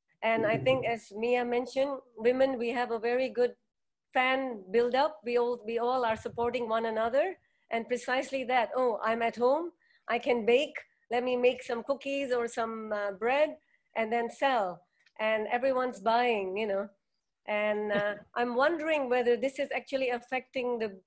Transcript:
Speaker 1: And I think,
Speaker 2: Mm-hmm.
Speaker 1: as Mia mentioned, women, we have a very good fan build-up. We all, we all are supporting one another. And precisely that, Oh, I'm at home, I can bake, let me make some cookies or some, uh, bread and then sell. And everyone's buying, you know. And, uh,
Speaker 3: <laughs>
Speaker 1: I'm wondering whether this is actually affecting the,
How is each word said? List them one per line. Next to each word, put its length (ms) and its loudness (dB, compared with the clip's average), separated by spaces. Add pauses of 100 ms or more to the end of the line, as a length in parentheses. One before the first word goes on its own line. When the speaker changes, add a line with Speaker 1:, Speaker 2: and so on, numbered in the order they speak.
(220)
Speaker 1:
And 220 2
I 140 2
think, 260 2
Speaker 2:
Mm-hmm. 80 -2
Speaker 1:
as 240 -8
Mia 300 0
mentioned, 520 -2 (200)
women, 400 2
we 100 -2
have 220 -2
a 80 -2
very 320 0
good 240 0 (580)
fan 580 0
build-up. 540 2
We 140 0
all, 280 0
we 120 -2
all 260 0
are 120 0
supporting 520 -4
one 180 0
another. 520 0 (320)
And 180 -4
precisely 560 -2
that, 320 2
Oh, 260 2
I'm 200 0
at 140 0
home, 360 2 (360)
I 100 0
can 260 0
bake, 320 4 (340)
let 140 0
me 120 0
make 260 2
some 200 -4
cookies 500 -4
or 160 0
some, 440 -6
uh, 200 -4
bread 440 0 (400)
and 160 -2
then 180 0
sell. 520 -2 (360)
And 340 0
everyone's 480 0
buying, 560 4
you 100 -2
know. 220 0 (580)
And, 460 0
uh, 220 0 (100)
Speaker 3:
<laughs> 100 -16
Speaker 1:
I'm 200 -2
wondering 560 2
whether 260 2
this 220 -2
is 160 -2
actually 360 -4
affecting 680 -4
the, 280 -6